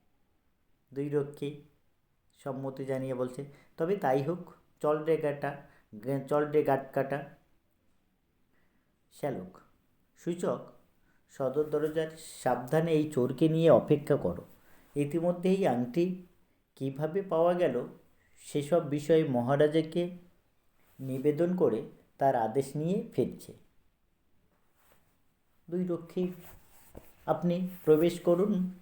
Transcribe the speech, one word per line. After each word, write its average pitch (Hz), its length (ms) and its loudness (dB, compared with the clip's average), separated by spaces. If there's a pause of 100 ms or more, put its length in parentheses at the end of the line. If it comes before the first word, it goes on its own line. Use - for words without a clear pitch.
(920)
দুই 143 160 -6
রক্ষী 143 520 -4 (800)
সম্মতি 135 420 -8
জানিয়ে 131 280 -4
বলছে, 127 320 -6 (320)
"তবে 170 180 0
তাই 143 280 0
হোক, 170 300 -8 (280)
চল 156 220 0
রে 160 140 2
গাটা, 143 440 -4 (680)
চল 147 240 0
রে 151 120 4
গাট 135 300 0
কাটা।" 139 420 -4 (1800)
শ্যালক, 101 480 -8 (580)
"সূচক, 175 420 -4 (680)
সদর 135 340 -2
দরজার 156 540 -2
সাবধানে 156 760 -2
এই 151 200 2
চোরকে 135 380 2
নিয়ে 160 200 4
অপেক্ষা 143 460 6
করো, - 300 -4 (500)
ইতিমধ্যেই 175 720 0
আংটি 143 600 -2 (480)
কিভাবে 151 460 -4
পাওয়া 170 320 2
গেল 147 340 0 (500)
সেসব 147 520 0
বিষয়ে 151 340 4
মহারাজাকে 151 920 0 (840)
নিবেদন 143 560 0
করে 120 340 0 (280)
তার 135 180 4
আদেশ 117 400 -2
নিয়ে 165 380 -2
ফিরছে।" - 400 -4 (2250)
দুই 180 160 -2
রক্ষী, 175 460 -4 (920)
"আপনি 175 440 0 (160)
প্রবেশ 160 340 6
করুন, 180 500 2 (120)